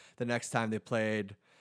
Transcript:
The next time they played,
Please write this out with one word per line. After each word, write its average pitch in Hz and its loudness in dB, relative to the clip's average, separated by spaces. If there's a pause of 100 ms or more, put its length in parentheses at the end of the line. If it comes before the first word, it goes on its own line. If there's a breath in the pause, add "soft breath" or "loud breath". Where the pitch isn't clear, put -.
(180 soft breath)
The 123 -2
next 120 0
time 113 2
they 107 0
played, 107 0 (240 soft breath)